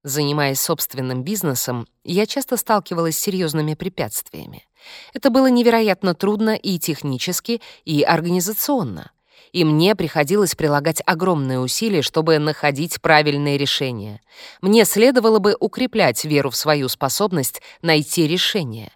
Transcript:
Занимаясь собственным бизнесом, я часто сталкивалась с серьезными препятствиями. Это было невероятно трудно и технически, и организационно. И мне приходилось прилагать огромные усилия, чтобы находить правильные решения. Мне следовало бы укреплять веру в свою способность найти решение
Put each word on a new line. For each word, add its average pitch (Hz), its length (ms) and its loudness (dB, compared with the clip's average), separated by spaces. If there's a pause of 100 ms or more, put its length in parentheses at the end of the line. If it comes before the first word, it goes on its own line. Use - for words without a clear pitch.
Занимаясь 143 560 -2
собственным 127 640 -4
бизнесом, 131 640 -4 (160)
я 196 220 0
часто 254 320 -4
сталкивалась 170 640 -2
с - 20 -4
серьезными 156 540 -2
препятствиями. - 920 -10 (460)
Это 262 160 0
было 262 200 4
невероятно 226 680 4
трудно 208 420 0
и 180 220 -4
технически, 156 840 -4 (240)
и 147 180 0
организационно. 170 1080 0 (400)
И 175 120 2
мне 156 300 4
приходилось 170 600 0
прилагать 147 500 0
огромные 156 560 0
усилия, 175 400 0
чтобы 160 380 2
находить 147 640 -2
правильные 147 560 2
решения. 117 640 -6 (400)
Мне 208 240 6
следовало 226 520 4
бы 196 220 2
укреплять 214 640 0
веру 143 240 0
в 117 80 -6
свою 147 320 0
способность 160 720 -2 (220)
найти 156 440 2
решение 143 680 -4